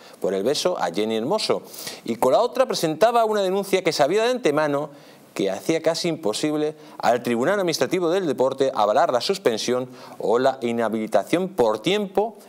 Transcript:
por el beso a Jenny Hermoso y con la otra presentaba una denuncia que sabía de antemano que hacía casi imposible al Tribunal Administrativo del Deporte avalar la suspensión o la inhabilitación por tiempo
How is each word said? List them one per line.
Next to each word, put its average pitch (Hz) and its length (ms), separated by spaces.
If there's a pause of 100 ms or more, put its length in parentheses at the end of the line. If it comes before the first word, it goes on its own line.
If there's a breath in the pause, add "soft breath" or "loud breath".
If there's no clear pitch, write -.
(200 loud breath)
por 95 140
el 95 80
beso 156 380
a 87 120
Jenny 107 260
Hermoso 123 440 (440 loud breath)
y 117 100
con 127 180
la 175 80
otra 247 240
presentaba 214 600
una 214 180
denuncia 190 400
que 156 100
sabía 175 300
de 247 80
antemano 151 580 (440 loud breath)
que 95 180
hacía 160 320
casi 165 240
imposible 151 680 (220 loud breath)
al 120 240
Tribunal 127 380
Administrativo 175 500
del 185 160
Deporte 131 480
avalar 120 400
la 120 80
suspensión 127 640 (300 loud breath)
o 107 220
la 131 220
inhabilitación 117 880
por 160 280
tiempo 208 600 (120)